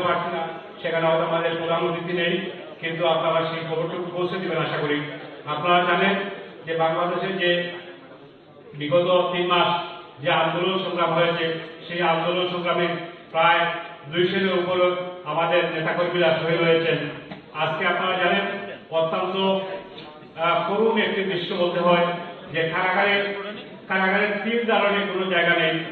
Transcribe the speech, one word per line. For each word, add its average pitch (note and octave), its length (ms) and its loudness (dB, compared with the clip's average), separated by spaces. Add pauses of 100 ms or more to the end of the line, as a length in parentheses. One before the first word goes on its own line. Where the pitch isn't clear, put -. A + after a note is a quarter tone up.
পারছি E3+ 320 0
না, E3 60 -2 (400)
সেখানে E3 260 0
হয়তো E3 180 4
আমাদের E3 320 0
প্রধান E3+ 300 0
অতিথি E3+ 260 -2
নেই, F3 240 0 (420)
কিন্তু E3 280 -2
আপনারা E3 380 2
সেই D#3+ 240 -4
খবরটুকু F3 480 -4
পৌঁছে F3+ 200 -2
দিবেন F3 200 -2
আশা D3 200 -2
করি। D3 240 0 (440)
আপনারা E3+ 380 2
জানেন F#3+ 320 2 (500)
যে E3 80 -4
বাংলাদেশে F3 600 0
যে F3 380 0 (1000)
বিগত F3 600 4
তিন F3+ 140 0
মাস F3 200 4 (540)
যে E3+ 100 0
আন্দোলন E3+ 480 2
সংগ্রাম E3+ 340 0
হয়েছে, E3 460 2 (280)
সেই F3 140 -4
আন্দোলন F3 500 2
সংগ্রামে F3 360 0 (440)
প্রায় E3 280 4 (520)
দুইশোর F#3 480 2
উপর F3+ 320 4 (340)
আমাদের E3 380 2 (120)
নেতাকর্মীরা E3 680 2
শহীদ E3+ 180 2
হয়েছেন। E3 360 4 (560)
আজকে D#3+ 340 -2
আপনারা F#3 300 0
জানেন F#3+ 240 2 (480)
অত্যন্ত, F#3+ 720 0 (800)
আহ, E3 280 2
করুণ G#3+ 300 4
একটি G3+ 260 0
দৃশ্য F3+ 320 -2
বলতে F3 240 2
হয় E3+ 260 6 (480)
যে D#3+ 160 0
কারাগারে, G3+ 640 0 (520)
কারাগারে G3 400 2 (160)
তীর A3+ 240 0
ধারণের G3+ 460 2
কোনো F#3 180 0
জায়গা E3+ 280 4
নেই। D#3+ 200 2 (120)